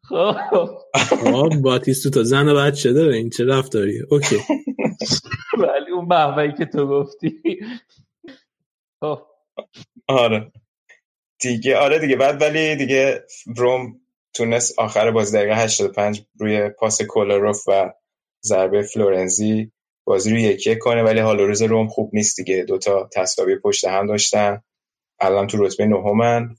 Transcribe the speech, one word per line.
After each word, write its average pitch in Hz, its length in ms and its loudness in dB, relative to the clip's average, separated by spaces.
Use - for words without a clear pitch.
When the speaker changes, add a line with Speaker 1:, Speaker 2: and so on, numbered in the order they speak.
Speaker 1:
خب. 180 600 0
Speaker 2:
خب، 156 380 2
باتیستوتا 131 600 0
زن 139 260 4
و 147 60 6
بچه 139 380 2
داره، 147 240 4
این 117 140 -4
چه 120 140 -2
رفتاریه؟ 117 680 0
اوکی. 143 280 2
Speaker 1:
ولی - 340 0
اون 175 160 -6
به 151 280 2
بهی 147 160 0
که 160 120 -6
تو 151 220 -2
گفتی. 139 560 -4
خب. 147 260 -8
Speaker 3:
آره. 117 440 2
دیگه، 123 360 0
آره 143 220 2
دیگه، 139 180 2
بعد 139 260 0
ولی 156 340 0
دیگه 135 480 0
روم 123 440 -2
تونست 117 440 -2
آخر 110 320 2
بازی 107 260 0
دقیقه 104 180 2
هشتاد 107 360 0
و - 20 -20
پنج 104 320 -2
روی 107 300 -2
پاس 110 340 -2
کولاروف 101 680 0
و 98 240 2
ضربه 95 380 2
فلورنزی 104 880 0
بازی 101 260 0
رو 113 60 4
یک 107 300 0
یک 113 120 0
کنه، 117 240 0
ولی 110 180 2
حال 110 200 2
و 101 60 4
روز 104 160 0
روم 110 260 2
خوب 107 240 -6
نیست 104 240 -2
دیگه. 92 320 -2
دو 95 100 -2
تا 98 340 0
تساوی 92 440 0
پشت 101 280 -2
هم 98 220 0
داشتن، 104 560 0
الان 98 260 2
تو 104 180 0
رتبه 104 220 0
نهمن. 113 720 0